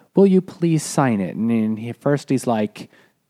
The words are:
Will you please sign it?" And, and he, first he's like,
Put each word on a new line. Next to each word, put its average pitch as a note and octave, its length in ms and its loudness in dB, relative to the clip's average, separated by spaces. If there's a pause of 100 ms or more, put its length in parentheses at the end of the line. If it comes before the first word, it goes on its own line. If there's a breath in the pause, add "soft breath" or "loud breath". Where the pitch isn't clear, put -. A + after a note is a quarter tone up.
(160 loud breath)
Will G3 100 6
you F#3 140 4
please E3 420 -2
sign A#2+ 380 0
it?" F2+ 160 -4
And, A2+ 140 -2
and A2 280 0
he, A#2 140 -8
first C#3+ 380 -2
he's C3 160 -2
like, A2 420 -2 (420 soft breath)